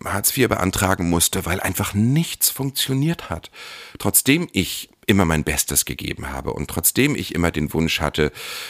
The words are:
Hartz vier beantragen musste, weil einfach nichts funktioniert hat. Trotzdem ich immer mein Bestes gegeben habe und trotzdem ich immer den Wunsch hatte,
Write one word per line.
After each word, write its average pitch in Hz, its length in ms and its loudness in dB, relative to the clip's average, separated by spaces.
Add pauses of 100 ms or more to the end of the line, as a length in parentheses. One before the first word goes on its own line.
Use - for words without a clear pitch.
Hartz 98 280 -2
vier 120 160 4
beantragen 92 600 0
musste, 87 380 2
weil 87 140 -2
einfach - 340 -2
nichts 127 560 2
funktioniert 135 800 -2
hat. - 220 -8 (480)
Trotzdem 143 500 2
ich - 400 -2 (160)
immer 98 180 6
mein 80 200 4
Bestes 71 400 0
gegeben - 460 -8
habe 67 220 -6
und - 160 -6
trotzdem 123 460 2
ich - 220 -4
immer 85 160 2
den 76 200 -2
Wunsch 80 280 0
hatte, 76 320 2 (380)